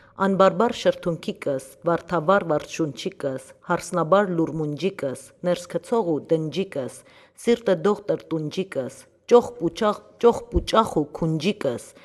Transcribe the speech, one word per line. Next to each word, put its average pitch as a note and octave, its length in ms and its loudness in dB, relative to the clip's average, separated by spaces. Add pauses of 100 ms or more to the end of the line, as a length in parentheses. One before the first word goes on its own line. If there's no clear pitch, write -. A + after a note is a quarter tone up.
(180)
անբարբար F#3+ 640 4
շրթունքիկս, E3 880 -2 (100)
վարդավառ E3+ 720 0
վարդշունչիկս, D3 960 -6 (220)
հարսնաբար F3+ 680 2
լուրմունջիկս, D3+ 880 -4 (120)
ներս F3 340 -2
քցող F3 400 -2
ու C#3+ 160 0
դնջիկս, D#3+ 720 -4 (360)
սիրտը G#3 420 2
դող G3+ 300 0
տրտունջիկս, D#3 920 -6 (200)
ճոխ A#3+ 320 6
պուճախ, G3 520 -2 (140)
ճոխ - 320 4
պուճախ - 480 0
ու D3 80 -2
քունջիկս, E3+ 840 -2 (120)